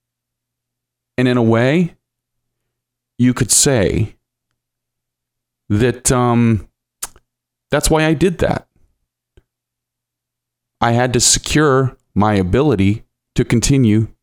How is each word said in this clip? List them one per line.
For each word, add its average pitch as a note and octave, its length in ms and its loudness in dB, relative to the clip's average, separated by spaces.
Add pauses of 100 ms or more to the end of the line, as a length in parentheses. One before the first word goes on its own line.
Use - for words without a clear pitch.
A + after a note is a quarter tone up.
(1160)
And B2+ 100 0
in B2 100 0
a A#2+ 60 2
way, C3 520 0 (1200)
you B2 160 2
could - 180 -2
say G#2+ 640 0 (1500)
that, A#2+ 420 -2
um, A#2+ 560 0 (1040)
that's D3 180 -2
why D#3 140 2
I D#3+ 100 0
did E3 260 -2
that. - 280 -4 (2250)
I A#2 100 0
had A#2+ 220 0
to A#2+ 80 2
secure C3+ 760 0 (180)
my G#2 200 0
ability G2+ 720 0 (300)
to B2 100 0
continue A2+ 640 0 (140)